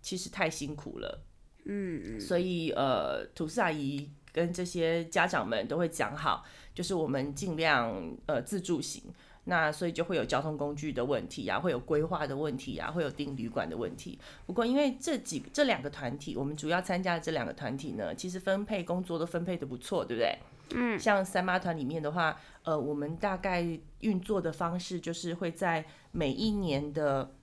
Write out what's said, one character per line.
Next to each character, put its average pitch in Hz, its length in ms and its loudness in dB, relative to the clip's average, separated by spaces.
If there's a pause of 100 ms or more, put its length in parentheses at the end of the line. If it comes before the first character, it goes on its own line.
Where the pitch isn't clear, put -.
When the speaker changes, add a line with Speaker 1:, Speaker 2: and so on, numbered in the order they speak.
Speaker 1:
其 - 140 -4
实 180 140 -6
太 190 180 2
辛 147 280 -4
苦 - 220 -10
了。 - 240 -8 (420)
Speaker 2:
嗯， 160 520 -4
嗯。 104 40 -8
Speaker 1:
所 175 180 2
以， 175 320 2
呃， 78 640 2
吐 160 120 -2
司 156 140 -2
阿 180 100 4
姨 143 400 -2 (220)
跟 170 180 2
这 180 140 -2
些 170 420 2
家 170 200 4
长 139 200 2
们 110 220 0
都 139 80 0
会 170 100 4
讲 139 300 0
好， - 260 2 (320)
就 180 80 -4
是 185 120 0
我 160 120 2
们 139 280 0
尽 175 240 -2
量， 117 680 2
呃， 135 160 2
自 - 180 -2
助 180 220 0
行。 - 220 -6 (420)
那 160 280 4
所 170 160 -2
以 160 40 -2
就 170 120 0
会 185 100 -2
有 131 120 4
交 139 160 2
通 156 160 -2
工 147 180 -2
具 147 160 -4
的 123 100 0
问 123 240 2
题 95 220 -6
啊， 98 100 2
会 170 120 2
有 127 100 0
规 151 240 2
划 160 220 -2
的 135 100 -4
问 151 180 -2
题 127 220 -6
啊， - 140 -4
会 165 120 0
有 139 80 0
订 143 240 -4
旅 117 140 -4
馆 107 180 -2
的 80 80 -6
问 104 220 -2
题。 - 220 -12 (260)
不 - 80 -8
过 226 120 2
因 247 120 4
为 277 240 4
这 311 160 0
几， - 260 -6 (120)
这 294 100 6
两 202 160 2
个 135 80 -4
团 139 300 -4
体， - 180 -6
我 135 80 -2
们 147 100 -2
主 151 140 -4
要 175 140 4
参 185 200 0
加 175 120 2
的 165 60 0
这 160 120 -4
两 123 140 0
个 73 80 -4
团 131 200 -4
体 139 180 -6
呢， 92 220 -2
其 - 140 -6
实 180 100 -6
分 196 240 0
配 202 220 -2
工 180 180 0
作 170 160 -2
都 165 60 0
分 170 220 -2
配 180 100 -2
得 143 100 -4
不 127 120 -6
错， - 260 -2
对 117 100 -4
不 113 80 2
对？ - 160 2 (360)
Speaker 2:
嗯。 240 240 2
Speaker 1:
像 202 260 4
三 185 220 0
八 185 120 2
团 175 160 0
里 151 80 -2
面 151 200 -2
的 147 100 0
话， 160 260 2 (260)
呃， 156 140 2
我 143 140 0
们 147 240 -2
大 190 220 0
概 180 280 2 (340)
运 196 200 2
作 196 180 0
的 170 140 0
方 175 260 0
式 175 220 -4
就 170 140 -4
是 170 180 -2
会 175 180 0
在 165 320 2 (300)
每 151 180 2
一 220 200 2
年 151 420 0
的 139 400 2 (100)